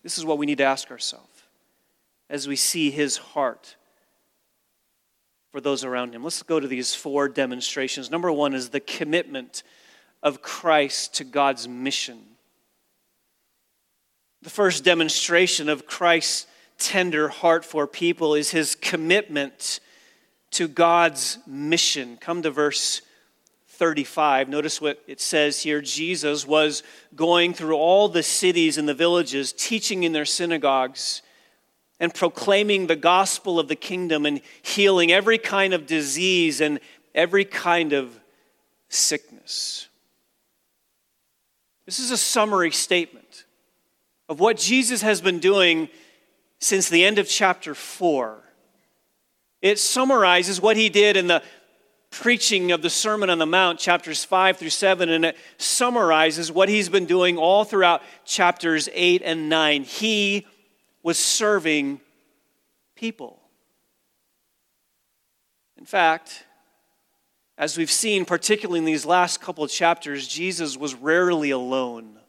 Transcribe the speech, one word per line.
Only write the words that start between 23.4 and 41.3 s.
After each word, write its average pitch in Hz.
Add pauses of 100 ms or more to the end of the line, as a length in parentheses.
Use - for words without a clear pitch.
thirty-five. 147
Notice 147
what 147
it -
says 147
here. 151
Jesus 147
was 151 (320)
going 175
through 160
all 190
the 165
cities 170
and 151
the 143
villages, 143
teaching 208
in 165
their 151
synagogues 139 (800)
and 170
proclaiming 196
the 160
gospel 180
of 147
the 151
kingdom 156
and 147 (220)
healing 190
every 208
kind 196
of 156
disease 160
and 151 (340)
every 185
kind 170
of 123 (680)
sickness. - (2000)